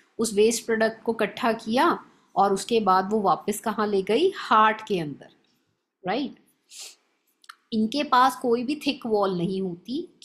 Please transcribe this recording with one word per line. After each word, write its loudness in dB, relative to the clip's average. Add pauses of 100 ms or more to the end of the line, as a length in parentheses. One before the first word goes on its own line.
(200)
उस -2
वेस्ट 2
प्रोडक्ट -2
को -4
इकट्ठा -2
किया 0 (360)
और 4
उसके 0
बाद 2
वो 0
वापस 0
कहाँ -2
ले 0
गई? 2
हार्ट 2
के -2
अंदर, -10 (800)
राइट? -4 (1400)
इनके 0
पास 4
कोई 0
भी -4
थिक -6
वॉल 0
नहीं -2
होती, -8